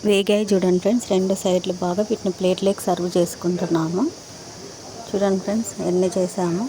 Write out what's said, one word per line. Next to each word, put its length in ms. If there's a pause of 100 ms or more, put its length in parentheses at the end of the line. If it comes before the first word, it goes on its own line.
వేగాయి 440
చూడండి 320
ఫ్రెండ్స్. 300
రెండు 280
సైడ్లు 400
బాగా 280
వీటిని 280
ప్లేట్లోకి 480
సర్వ్ 220 (100)
చేసుకుంటున్నాము. 880 (1040)
చూడండి 380
ఫ్రెండ్స్, 260 (180)
ఎన్ని 260
చేసాము. 540